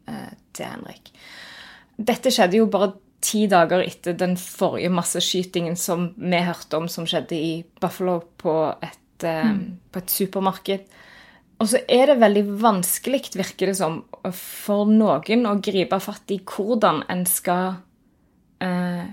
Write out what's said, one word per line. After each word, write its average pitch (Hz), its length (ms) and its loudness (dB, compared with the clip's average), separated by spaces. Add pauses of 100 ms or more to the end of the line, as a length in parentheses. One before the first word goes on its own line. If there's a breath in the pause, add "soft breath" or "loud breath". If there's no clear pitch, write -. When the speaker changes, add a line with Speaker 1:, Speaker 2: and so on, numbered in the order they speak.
Speaker 1:
eh, - 260 -12 (200)
til - 120 -10
Henrik. - 460 -16 (840 loud breath)
Dette 233 340 0
skjedde 202 280 6
jo 226 80 6
bare 190 260 2 (280)
ti 214 260 2
dager 180 360 4
etter 180 320 -6
den 180 220 0
forrige 170 540 -2
masseskytingen 170 880 -2
som 175 400 -4
vi 175 220 0
hørte 175 380 -4
om, 165 100 -4
som 170 180 -8
skjedde 160 300 -4
i 165 280 -4 (180)
Buffalo 180 400 -2 (160)
på 170 160 -2 (280)
et, - 420 -14
eh, 165 200 -2
Speaker 2:
Mm. 190 340 -2 (140)
Speaker 1:
på - 60 -10
et 180 120 -10
supermarked. 190 680 -2 (800 loud breath)
Og 226 80 2
så 202 120 2 (100)
er 247 160 6
det 285 140 6
veldig 202 400 4
vanskelig, 226 760 0
virker 185 320 -4
det 190 80 0
som, 165 300 -2 (260)
for - 540 -2
noen 214 600 4
å 208 160 0
gripe 185 400 0
fatt - 300 -10
i 196 80 -2
hvordan 202 680 0
en 180 160 -2
skal, 185 520 -2 (840)
eh, 180 520 -2